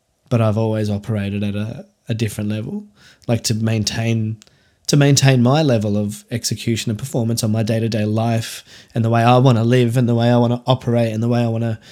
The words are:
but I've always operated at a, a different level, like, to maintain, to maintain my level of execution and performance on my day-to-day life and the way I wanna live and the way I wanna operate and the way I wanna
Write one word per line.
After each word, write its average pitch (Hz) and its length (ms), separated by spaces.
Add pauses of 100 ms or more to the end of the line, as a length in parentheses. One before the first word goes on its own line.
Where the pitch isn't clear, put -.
(300)
but 117 100
I've 107 180
always 110 300
operated 101 540
at 104 140
a, 110 300 (220)
a 117 60
different 107 340
level, 113 380 (400)
like, 117 180
to 113 100
maintain, 113 840 (500)
to 156 80
maintain 135 460
my 139 200
level 107 340
of 104 340
execution 117 600
and 104 80
performance 117 440
on 107 100
my 110 100
day-to-day 110 420
life 113 580 (320)
and 117 100
the 113 40
way 117 140
I 123 160
wanna 123 260
live 120 320
and 123 120
the 120 60
way 117 160
I 120 60
wanna 120 300
operate 117 480
and 110 80
the 117 60
way 120 140
I 117 60
wanna 113 320 (120)